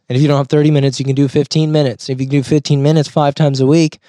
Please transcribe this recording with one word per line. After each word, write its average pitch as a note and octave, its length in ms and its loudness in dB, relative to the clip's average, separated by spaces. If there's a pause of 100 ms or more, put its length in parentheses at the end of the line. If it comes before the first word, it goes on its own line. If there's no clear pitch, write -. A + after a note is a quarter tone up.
And B2 80 -4
if C3 60 2
you D3+ 80 4
don't C#3+ 80 -2
have C#3 100 -2
thirty D3+ 240 2
minutes, C#3 280 0
you C3+ 60 -4
can C3+ 100 -2
do C#3+ 120 0
fifteen D3+ 460 -2
minutes. C#3 360 -2
If C3 120 -6
you C3+ 60 -4
can C3+ 40 -6
do C#3 120 0
fifteen C#3+ 380 0
minutes D3+ 280 0
five C#3+ 260 0
times C#3 240 0
a C3 80 2
week, D#3 420 0